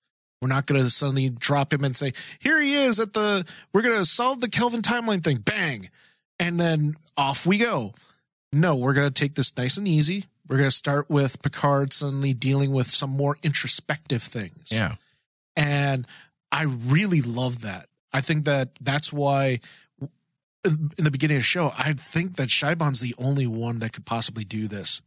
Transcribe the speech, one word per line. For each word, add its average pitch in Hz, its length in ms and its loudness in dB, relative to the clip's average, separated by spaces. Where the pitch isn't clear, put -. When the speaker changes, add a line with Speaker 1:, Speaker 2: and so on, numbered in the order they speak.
Speaker 1:
We're 131 80 -2
not 135 180 0
gonna 135 220 2
suddenly 131 400 0
drop 139 440 0
him 139 100 0
and 131 120 -2
say, 135 180 -2
"Here 311 220 2
he 277 120 2
is 262 260 2
at 214 140 -2
the, 208 320 2
we're 202 100 4
gonna 226 220 2
solve 247 360 0
the 240 80 -2
Kelvin 233 320 0
timeline 220 420 0
thing." 147 140 2
Bang! 127 520 -4
And 175 200 0
then 156 360 2
off 139 280 0
we 196 140 4
go. 156 340 0
No, 156 220 4
we're 131 180 2
gonna 143 180 4
take 143 240 -2
this - 200 0
nice 127 220 -2
and 202 100 -2
easy. 165 380 2
We're 135 100 0
gonna 143 140 4
start 143 380 0
with 139 320 0
Picard 139 520 0
suddenly 139 400 -2
dealing 135 380 2
with 131 160 0
some - 240 -2
more 143 320 0
introspective - 800 -2
things. - 480 -10
Speaker 2:
Yeah. 107 240 0
Speaker 1:
And 143 520 0
I 143 120 0
really 143 580 2
love 120 400 -2
that. 95 260 -10
I 135 100 -2
think 151 240 0
that 139 240 0
that's 143 320 -2
why 139 460 2
in 156 320 0
the 151 140 2
beginning 139 260 0
of 123 40 0
the - 40 -2
show, 165 320 0
I 156 160 -2
think 175 420 -4
that 175 140 -2
Shiban's 147 500 0
the 120 180 -6
only 131 300 0
one 117 320 -4
that 110 140 -4
could - 120 -16
possibly 110 380 -4
do 107 240 -6
this 98 400 -4